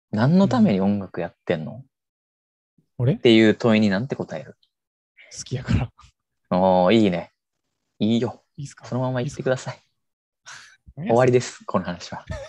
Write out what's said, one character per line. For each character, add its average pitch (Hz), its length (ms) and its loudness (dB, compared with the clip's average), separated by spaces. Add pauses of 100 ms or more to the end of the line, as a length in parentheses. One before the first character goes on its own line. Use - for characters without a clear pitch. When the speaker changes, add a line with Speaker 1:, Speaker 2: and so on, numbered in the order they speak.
(120)
Speaker 1:
何 127 260 2
の 196 100 4
た 254 120 0
め 190 120 2
に 92 80 0
音 101 180 0
楽 95 220 -10
や 85 80 -6
っ - 60 -16 (100)
て 85 120 -2
ん 78 80 -8
の？ - 80 -12
Speaker 2:
う - 40 -14
ん。 131 80 -18 (1120)
俺？ 131 160 2
Speaker 1:
っ - 40 -10
て 117 160 6
い 110 140 6
う 104 60 4
問 110 240 2
い - 20 4
に 107 100 2
な 98 100 -2
ん 131 80 -6
て - 80 -6
答 85 240 -10
え 71 40 -16
る？ - 120 -20 (800)
Speaker 2:
好 - 80 -14
き - 120 -8
や - 80 -8
か - 100 -2
ら。 - 180 -2 (580)
Speaker 1:
お 92 400 2
ー、 110 40 4
い 113 120 4
い 98 40 2
ね。 85 220 -6 (680)
い 113 200 0
い - 20 0
よ。 117 240 -8 (120)
Speaker 2:
い 151 60 -14
い - 40 -10
っ - 20 -14
す - 60 -20
か？ - 120 -20
Speaker 1:
そ - 80 -10
の 123 60 -4
ま 127 120 -4
ま 127 100 -4
言 143 100 -8
っ - 20 -16
て - 80 -12
く 135 80 -2
だ 127 60 0
さ - 160 -12
い。 - 20 -12
Speaker 2:
い - 40 -20
い - 20 -20
っ - 20 -20
す - 1120 -20
か？ 139 100 -14
Speaker 1:
終 196 120 -4
わ 127 100 4
り 127 60 2
で 123 80 4
す、 - 240 -14
こ - 140 -4
の 90 60 -4
話 87 280 -12
は。 - 120 -14 (240)